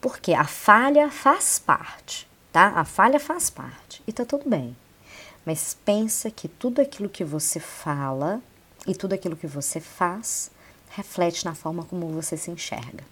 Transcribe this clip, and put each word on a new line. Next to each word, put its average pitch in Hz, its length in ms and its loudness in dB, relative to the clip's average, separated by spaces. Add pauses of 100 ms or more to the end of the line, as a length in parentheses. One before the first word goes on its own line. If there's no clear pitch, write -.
Porque - 320 -2
a 147 120 4
falha 277 640 6
faz - 480 2
parte, - 680 -2 (240)
tá? 190 240 8
A 160 100 2
falha 254 360 4
faz 330 300 -4
parte - 560 -16
e 220 60 -8
tá 247 120 -6
tudo 285 240 -4
bem. 127 280 -2 (680)
Mas - 400 -4
pensa 214 460 0
que - 180 -12
tudo 247 320 -2
aquilo 269 280 0
que 196 160 -6
você 151 360 -4
fala 143 800 -4 (460)
e 190 80 -2
tudo 190 180 -4
aquilo 185 240 -4
que 165 100 -12
você 143 340 -6
faz - 720 -6 (400)
reflete 175 540 -2
na 165 100 -6
forma 165 300 -8
como 170 240 -8
você 156 280 -6
se 165 140 -10
enxerga. 117 600 -12